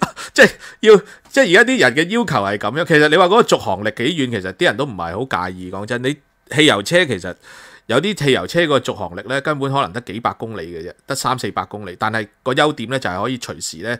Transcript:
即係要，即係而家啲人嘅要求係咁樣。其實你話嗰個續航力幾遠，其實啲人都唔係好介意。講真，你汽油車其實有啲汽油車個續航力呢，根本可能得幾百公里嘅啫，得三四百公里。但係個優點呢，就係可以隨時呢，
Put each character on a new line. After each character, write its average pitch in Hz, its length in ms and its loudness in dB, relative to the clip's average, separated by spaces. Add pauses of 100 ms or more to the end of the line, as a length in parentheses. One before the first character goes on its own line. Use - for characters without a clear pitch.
(320)
即 - 100 4
係 - 80 8 (300)
要， 220 160 8 (320)
即 269 120 2
係 196 180 6
而 233 60 6
家 247 80 2
啲 240 80 2
人 123 140 4
嘅 165 140 0
要 233 160 0
求 135 200 0
係 101 140 -2
咁 113 220 -4
樣。 170 40 -2
其 160 100 2
實 151 140 6
你 151 80 4
話 190 80 6
嗰 175 40 4
個 226 140 6
續 165 160 2
航 101 260 -4
力 107 120 -2
幾 117 80 -4
遠， 139 260 -2 (100)
其 92 60 -8
實 92 60 -6
啲 - 140 -2
人 113 100 2
都 139 80 -4
唔 127 100 -8
係 85 180 -6
好 92 380 -4
介 92 60 -14
意。 90 140 -12
講 95 140 -10
真， 120 180 -6
你 143 140 -4 (340)
汽 151 160 4
油 104 160 4
車 175 220 2
其 120 140 -4
實 90 160 -10 (520)
有 117 140 2
啲 196 140 -2
汽 143 180 0
油 107 140 0
車 170 220 0
個 139 100 2
續 123 160 -4
航 90 220 -8
力 101 60 -10
呢， 135 180 -6
根 151 180 -4
本 135 140 -4
可 139 100 0
能 87 100 -6
得 120 100 -8
幾 104 180 -10
百 98 140 -4
公 113 220 -10
里 87 60 -8
嘅 85 260 -12
啫， - 60 -14 (120)
得 139 80 -8
三 131 240 -2
四 104 120 -6
百 95 140 -4
公 104 220 -12
里。 90 120 -12
但 110 140 -2
係 110 140 -4 (180)
個 123 100 -2
優 151 180 2
點 117 180 -10
呢， 135 80 -2
就 107 120 -4
係 92 120 -6
可 117 60 -2
以 127 100 -6
隨 90 220 -14
時 - 180 -12
呢， 117 220 -6